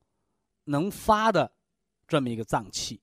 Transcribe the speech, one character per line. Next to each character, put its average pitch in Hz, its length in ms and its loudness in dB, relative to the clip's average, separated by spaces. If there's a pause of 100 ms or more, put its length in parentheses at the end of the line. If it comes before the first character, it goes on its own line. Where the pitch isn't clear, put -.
(640)
能 147 240 0
发 220 440 2
的 143 180 2 (560)
这 147 160 2
么 123 80 -4
一 117 60 -4
个 110 80 -6
脏 113 260 -4
器。 - 320 -8